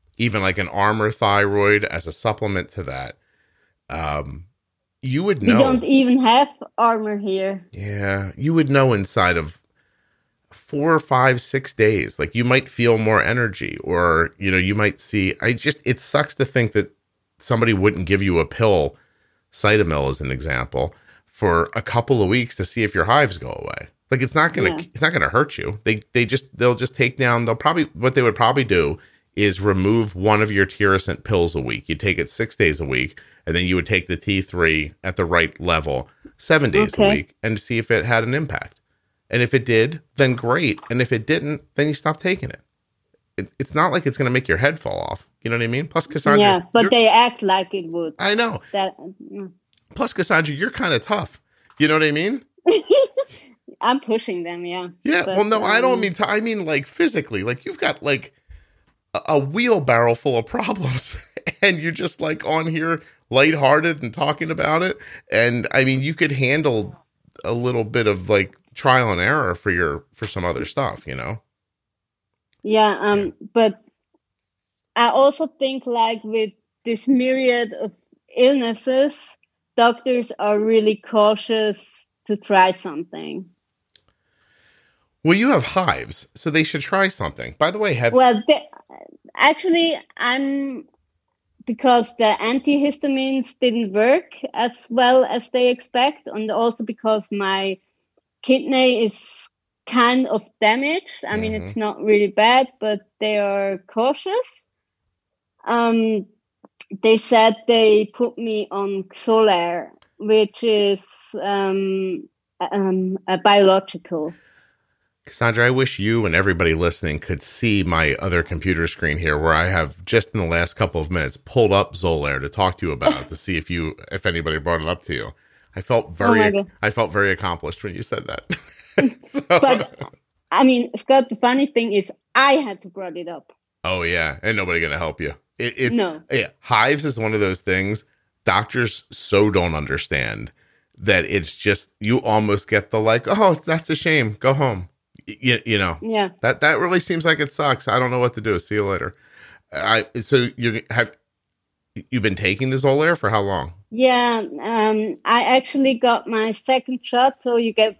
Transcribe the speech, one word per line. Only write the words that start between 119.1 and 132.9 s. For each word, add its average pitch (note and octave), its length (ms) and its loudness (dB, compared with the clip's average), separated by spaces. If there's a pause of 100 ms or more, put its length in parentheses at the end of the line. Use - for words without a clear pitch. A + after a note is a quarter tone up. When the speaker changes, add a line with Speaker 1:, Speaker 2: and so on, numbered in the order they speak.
Speaker 1:
here, D2+ 180 0
where D#2+ 160 2
I E2 140 2
have E2+ 380 -4
just - 280 0
in - 60 -2
the F2 80 -2
last E2+ 260 -2
couple F2 280 -2
of D#2+ 100 -8
minutes D#2 260 -4
pulled A2+ 340 2
up G2 220 2
Xolair D2 480 -2
to C#2+ 80 -8
talk F#2 300 0
to F2+ 80 -4
you D#2 40 -2
about C2 300 -2
it, - 80 -14
to D#2+ 60 -14
see F#2 200 -6
if D#2 140 -6
you, E2+ 260 -6 (160)
if - 140 -10
anybody D#2+ 320 -2
brought D#2+ 240 -2
it D#2 60 -6
up F2 160 -6
to E2 100 -10
you. A1+ 160 -8 (460)
I F#2+ 60 -8
felt A#2 240 0
Speaker 2:
Oh - 40 -20
my E2+ 60 -16
Speaker 1:
very, G#2+ 360 4
Speaker 2:
God. G2 200 -4 (100)
Speaker 1:
I G#2+ 80 0
felt A2 220 -2
very G2+ 200 2
accomplished F2 520 -6
when G2 120 -10
you - 80 -10
said - 240 -8
that. - 340 -8
<laughs> - 40 -20 (580)
So - 240 -8
Speaker 2:
But, C4 500 2 (540)
I G3 140 4
mean, B3 320 2
Scott, C4 320 2
the A3 80 -8
funny C4 300 0
thing A#3 260 -2
is G3 180 0 (240)
I C4+ 220 4
had G#3+ 240 -6
to F#3+ 80 -20
brought F3 260 -14